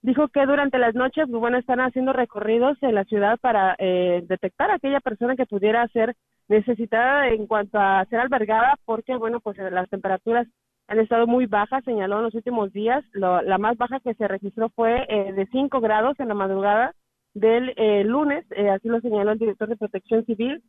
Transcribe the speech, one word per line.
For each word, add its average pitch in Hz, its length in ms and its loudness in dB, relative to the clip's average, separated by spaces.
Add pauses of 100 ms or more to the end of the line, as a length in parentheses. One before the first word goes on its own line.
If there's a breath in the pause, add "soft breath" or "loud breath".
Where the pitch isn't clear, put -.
Dijo 262 280 0
que 277 160 2
durante 277 320 0
las 233 180 2
noches, 262 340 0
pues, 233 120 -4
bueno, 240 160 0
están 247 240 -2
haciendo 254 320 -2
recorridos 240 680 0
en 247 140 0
la 196 80 0
ciudad 208 380 0
para, 202 380 2
eh, 180 500 0
detectar 190 420 -2
a 403 40 2
aquella 277 260 -2
persona 240 340 -2
que 254 100 -2
pudiera 214 440 0
ser 226 260 0 (320)
necesitada 233 800 2
en 220 180 0
cuanto 208 320 -2
a 196 280 4
ser 226 160 -2
albergada, 240 640 2
porque, 233 320 -4
bueno, 226 240 -4
pues, 202 160 -8
las 185 320 -4
temperaturas 226 580 -2 (400)
han 214 120 0
estado 226 280 2
muy 247 200 2
bajas, 214 360 -2
señaló 208 360 -2
en 226 40 -2
los 226 100 -4
últimos 220 380 -4
días. 226 400 -2
Lo, 180 300 0
la 190 160 0
más 220 180 0
baja 240 240 -4
que 240 140 -6
se 214 120 -4
registró 196 440 -4
fue, 233 400 0
eh, 196 240 -2
de 196 140 -2
cinco 269 340 -2
grados 220 400 0
en 240 80 -4
la 214 40 -2
madrugada 202 640 0 (380)
del, 233 420 2
eh, 208 300 2
lunes, 277 460 0
eh, 208 180 0
así 196 180 -2
lo 233 140 0
señaló 214 300 0
el 220 60 0
director 214 300 -2
de 226 80 -4
Protección 220 500 -2
Civil. 240 440 -4